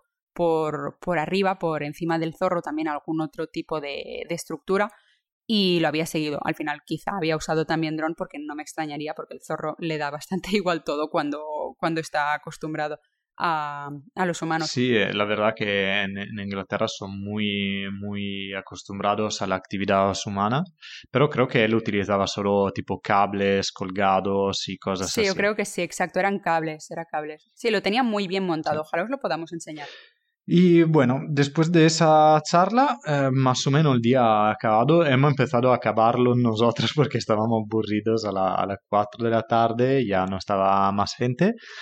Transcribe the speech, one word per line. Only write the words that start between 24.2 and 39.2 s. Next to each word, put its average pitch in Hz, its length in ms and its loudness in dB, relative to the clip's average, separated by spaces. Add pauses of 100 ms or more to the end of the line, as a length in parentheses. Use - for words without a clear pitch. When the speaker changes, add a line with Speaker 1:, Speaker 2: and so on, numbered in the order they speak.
Speaker 2:
y 95 100 -8
cosas 95 340 -4
Speaker 1:
Sí, 226 120 0
yo 196 80 2
Speaker 2:
así. 180 60 -4
Speaker 1:
creo 208 180 0
que 208 100 -4
sí, - 160 -6
exacto, 175 380 -4
eran 196 200 0
cables, 160 520 -4
era 165 140 -10
cables. 151 480 -10
Sí, - 160 -4
lo 202 120 0
tenía 208 220 0
muy 208 240 0
bien 190 180 -2
montado, 156 380 -2
Speaker 2:
Sí. - 40 -14
Speaker 1:
ojalá 170 160 -2
os 220 60 -6
lo 269 100 -6
podamos 165 340 -6
enseñar. 156 340 -12 (600)
Speaker 2:
Y 170 360 6
bueno, 147 440 4
después 147 440 0
de 165 160 8
esa 156 600 6
charla, 240 600 2
eh, 143 240 0
más 131 340 2
o 139 60 2
menos 143 240 4
el 120 60 2
día 120 200 4
ha 107 300 4
acabado, 123 520 4
hemos 139 280 4
empezado 127 400 2
a 120 60 6
acabarlo 120 580 4
nosotros 117 580 2
<laughs> - 20 -14
porque 143 220 2
estábamos 110 480 0
aburridos 107 600 -2
a 101 60 -2
la, 95 220 0
a 95 140 0
las 98 100 -6 (100)
cuatro 104 380 0